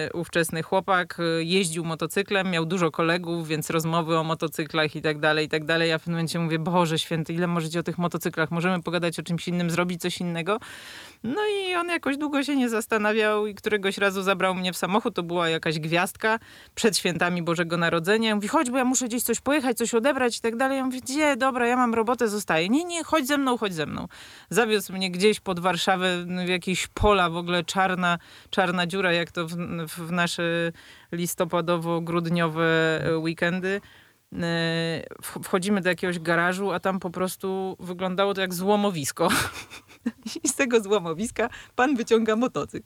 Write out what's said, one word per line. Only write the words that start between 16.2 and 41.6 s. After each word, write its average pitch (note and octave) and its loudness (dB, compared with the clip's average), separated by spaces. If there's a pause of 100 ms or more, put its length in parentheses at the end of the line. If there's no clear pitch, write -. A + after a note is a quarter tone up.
Przed G#3 2
świętami F3 0
Bożego E3+ 0
Narodzenia. E3+ 4
Mówi: G#3 0
„Chodź, C#4 2
bo C4 0
ja B3+ 2
muszę B3+ 0
gdzieś A#3 -2
coś - 0
pojechać, B3+ 2
coś A#3 0
odebrać” B3 2
i - -14
tak A3+ -2
dalej. C4+ 2
Ja C4 -2
mówię: B3+ -4
„Gdzie? C#4 2
Dobra, B3+ 2
ja B3 4
mam A#3+ 4
robotę, A#3 2
zostaję”. F3+ 0
„Nie, D4 4
nie, E4+ -4
chodź D#4 2
ze C#4+ 2
mną, B3+ 2
chodź G3 -2
ze D3+ -2
mną”. - -6 (420)
Zawiózł G#3 2
mnie F#3+ -4
gdzieś G3 2
pod F3+ -4
Warszawę, F3+ 2
no, F3+ -4
w F3 -2
jakieś F3+ -2
pola, G3 4
w E3 -4
ogóle F3 0
czarna, F#3 2 (320)
czarna F3+ 2
dziura, F#3 0
jak E3+ 0
to E3+ -4
w, E3 -10 (360)
w, F3 -12
w E3 -8
nasze E3+ 0 (840)
listopadowo-grudniowe, E3+ 0 (400)
e, D#3+ 0
weekendy. F3 -2 (520)
E, F3+ -8 (840)
w-, - -10
wchodzimy G3 0
do F3 0
jakiegoś F3+ 0
garażu, F3 0
a F3 -2
tam F#3+ 0
po F3+ -6
prostu F#3+ -4
wyglądało F#3 0
to F#3+ -4
jak F#3 -2
złomowisko. F#3+ 0 (520)
<laughs> - -10
I D#4 0
z - 0
tego B3 2
złomowiska G3 -2 (280)